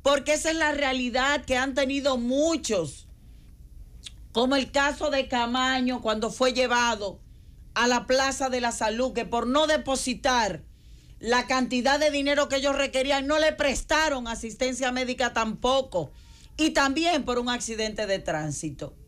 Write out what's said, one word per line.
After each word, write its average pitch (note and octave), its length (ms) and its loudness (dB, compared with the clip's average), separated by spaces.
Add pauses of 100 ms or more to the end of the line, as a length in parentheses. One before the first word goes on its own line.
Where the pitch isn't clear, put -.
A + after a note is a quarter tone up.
porque C#4+ 340 2
esa D#4+ 180 0
es D#4+ 40 0
la D#4 140 2
realidad C4 720 0
que B3+ 120 0
han C4 180 -2
tenido C4+ 440 2
muchos, A#3+ 880 0 (1200)
como B3+ 240 2
el C4+ 160 0
caso C#4+ 400 0
de C4+ 160 0
Camaño B3+ 760 -2
cuando G#3+ 280 -2
fue B3+ 220 2
llevado A#3+ 680 0 (560)
a A#3 140 2
la A#3+ 180 2
Plaza C4+ 420 2
de B3+ 120 -2
la A#3+ 100 0
Salud, A#3 420 -2
que A#3 120 -2
por A#3 240 -2
no D4 180 4
depositar B3+ 960 0 (560)
la A#3+ 300 0
cantidad B3+ 500 2
de D4+ 140 4
dinero C#4+ 360 2
que C4+ 100 0
ellos C#4 180 0
requerían, C4+ 500 0
no D4+ 140 2
le D#4 120 4
prestaron D4+ 760 0
asistencia B3 640 -4
médica B3 400 -2
tampoco, A#3 800 0 (440)
y D#4 140 2
también D#4 540 2
por B3 160 0
un B3 80 -4
accidente A3 580 -4
de F#3+ 140 0
tránsito. D3+ 760 -6 (140)